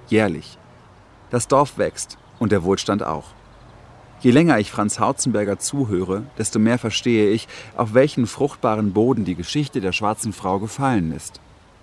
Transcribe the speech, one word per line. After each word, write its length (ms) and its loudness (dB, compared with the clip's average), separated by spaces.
jährlich. 500 0
Das 180 -2
Dorf 300 2
wächst 400 -4
und 120 2
der 120 2
Wohlstand 400 0
auch. 220 -6
Je 100 6
länger 260 6
ich 140 -2
Franz 280 -2
Hautzenberger 600 0
zuhöre, 640 -2
desto 180 -2
mehr 220 2
verstehe 500 0
ich, 180 0
auf 180 -2
welchen 320 4
fruchtbaren 680 -2
Boden 320 2
die 100 -2
Geschichte 440 -4
der 120 -2
schwarzen 420 -2
Frau 240 -2
gefallen 540 -2
ist. 280 -12